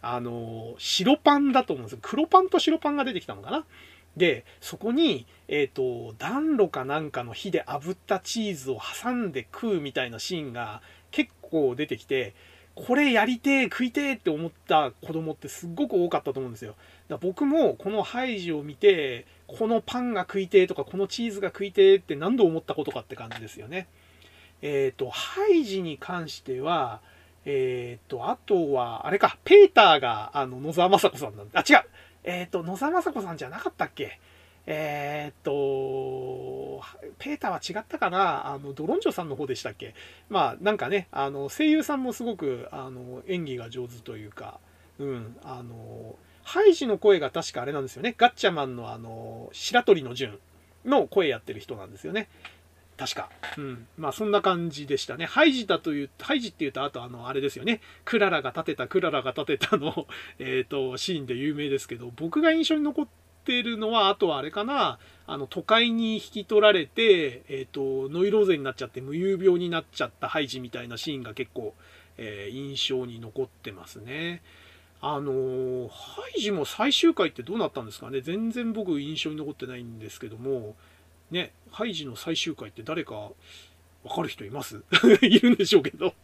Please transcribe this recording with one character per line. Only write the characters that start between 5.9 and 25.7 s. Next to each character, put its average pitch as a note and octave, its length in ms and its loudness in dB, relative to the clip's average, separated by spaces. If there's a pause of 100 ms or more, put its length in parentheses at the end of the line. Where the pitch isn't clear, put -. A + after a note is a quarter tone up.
暖 C#4 380 -2
炉 G3+ 120 6
か C3 160 -6
な C#3+ 140 -2
ん D#3 140 -6
か B2 100 -6
の A#2 100 -10
火 F3+ 200 -10
で D#3 160 0
炙 C#3+ 260 -6
っ - 20 -14 (100)
た F#3+ 120 -2
チ - 220 -6
ー G3+ 160 -4
ズ C3 160 -6
を A2+ 80 -6
挟 - 320 -6
ん A#3 180 -2
で C3 220 -8
食 A3 240 -2
う D#3+ 40 0
み C#3+ 120 -8
た C3+ 140 -2
い A#2 40 -8
な A2+ 80 -12
シ F#3 200 -6
ー D3 120 -8
ン - 20 -12
が A2 300 -10 (300)
結 D4 180 -2 (100)
構 C#3 360 0
出 D3 100 -2
て B2 100 -6
き - 80 -16
て、 B2 300 -4 (400)
「こ - 220 0
れ C#4+ 160 4
や G#3+ 120 4
り A#3+ 140 -2
て C#4 120 0
え、 C4+ 140 4
食 A#3 200 -4
い B3 80 -4
て D4 80 -2
え」 C#4 140 -2
っ - 40 -10
て - 120 -2
思 D#3 180 -4
っ - 20 -6 (160)
た D#3 240 4
子 - 220 -14
供 D#3+ 220 -4
っ - 20 -14
て - 100 -16
す - 200 -12
っ E3+ 60 -10
ご A3 140 -2
く A#3 80 -6
多 F3 140 4
か E3+ 100 0
っ - 60 -2
た C#3 80 -4
と C3+ 80 -4
思 B2+ 80 -6
う - 20 -10
ん - 20 -12
で A2 60 -14
す - 60 -14
よ。 G#2+ 80 -12
だ - 20 -16
か - 60 -20 (300)
ら D3+ 80 -6
僕 F#3+ 280 -2
も C#4 280 4
こ - 160 -6
の G#3+ 120 0
ハ B3 220 -4
イ A3+ 160 -4
ジ E3+ 100 -6
を D3 140 -4
見 D3 100 -12
て、 C#3+ 500 4 (220)
「こ A3+ 220 -4
の A3+ 120 2
パ - 200 -6
ン B3 140 -2
が F#3 80 0
食 G3 180 -4
い F#3 80 -4
て F#3+ 140 8
え」 F#3 40 6
と F#3 80 -4
か、 - 120 -4
「こ - 100 -12
の G3 100 0
チ A#3 220 -4
ー - 20 -4
ズ G3+ 100 -8
が G3 80 -2
食 - 180 -6
い G3 40 -6
て F#3+ 220 10
え」 - 40 12
っ F#3+ 40 4
て D#3+ 160 -2
何 F3 180 0
度 A#3 100 6
思 D#3+ 140 4
っ D#3+ 40 -6
た - 120 -4
こ D3 100 -4
と C#3+ 60 -4
か B2+ 100 -6
っ - 40 -16
て - 100 -14
感 A2+ 160 -14
じ A2 100 -10
で A2 60 -12
す - 140 -16
よ G#2+ 80 -14
ね。 F3+ 180 -8 (760)
え C#3 260 0
ー - 20 0
と、 B2+ 200 -4
ハ - 360 -2
イ E4+ 180 6
ジ F#3+ 180 -2